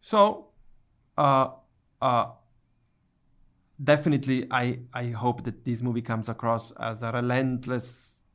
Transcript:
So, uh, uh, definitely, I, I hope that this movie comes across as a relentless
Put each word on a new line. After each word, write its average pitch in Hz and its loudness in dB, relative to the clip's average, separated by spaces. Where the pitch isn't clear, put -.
So, - 2
uh, 139 4
uh, 123 2
definitely, 143 2
I, 123 -2
I 120 -6
hope 120 -2
that - -8
this 120 -4
movie 120 -2
comes 113 -4
across 117 -2
as 113 -6
a 113 -4
relentless 127 -4